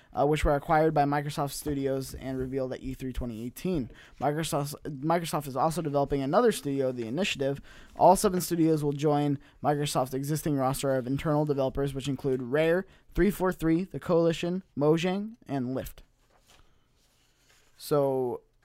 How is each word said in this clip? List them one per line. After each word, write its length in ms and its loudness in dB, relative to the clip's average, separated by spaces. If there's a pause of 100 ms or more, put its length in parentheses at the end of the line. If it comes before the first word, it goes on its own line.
(120)
uh, 140 2
which 180 2
were 120 4
acquired 360 4
by 120 4
Microsoft 480 -2
Studios 600 -4
and 220 -8
revealed 360 -4
at 100 -10
E 120 -8
three 180 -8
twenty 340 -6
eighteen. 460 -4 (280)
Microsoft, 540 -2 (280)
Microsoft 440 -2
is 100 -8
also 240 0
developing 400 0
another 300 4
studio, 400 -2
The 160 -6
Initiative. 540 -2 (360)
All 200 8
seven 240 2
studios 420 2
will 100 -2
join 460 2 (240)
Microsoft's 520 0
existing 420 -2
roster 400 0
of 100 -2
internal 380 0
developers, 500 0
which 140 -6
include 340 -2
Rare, 440 2 (280)
three 160 4
four 220 0
three, 320 0
The 160 -10
Coalition, 640 0 (120)
Mojang, 580 0 (120)
and 300 -4
Lift. 260 -10 (1700)
So 640 0 (240)